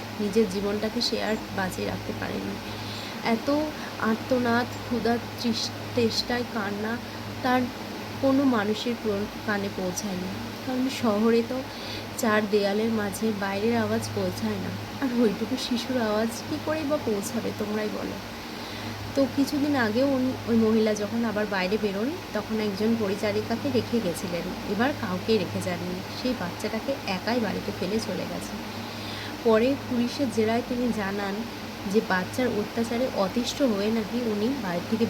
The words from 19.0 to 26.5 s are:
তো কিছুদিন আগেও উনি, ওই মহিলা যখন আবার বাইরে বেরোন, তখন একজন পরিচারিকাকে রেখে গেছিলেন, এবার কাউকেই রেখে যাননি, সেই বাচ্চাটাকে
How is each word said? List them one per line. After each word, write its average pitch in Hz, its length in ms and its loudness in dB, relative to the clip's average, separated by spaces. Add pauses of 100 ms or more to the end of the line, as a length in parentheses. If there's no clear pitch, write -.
তো 277 100 6 (100)
কিছুদিন 285 400 2
আগেও 240 320 4
উনি, 262 240 2 (160)
ওই 233 80 4
মহিলা 220 380 6
যখন 208 320 0
আবার 208 260 0
বাইরে 190 300 2
বেরোন, 208 300 0 (220)
তখন 214 260 -2
একজন 214 400 2
পরিচারিকাকে 214 760 0
রেখে 226 300 2
গেছিলেন, 170 380 -2 (300)
এবার 226 180 2 (120)
কাউকেই 202 360 2
রেখে 185 240 -2
যাননি, 180 380 -4 (220)
সেই 254 180 0
বাচ্চাটাকে 214 540 -4 (140)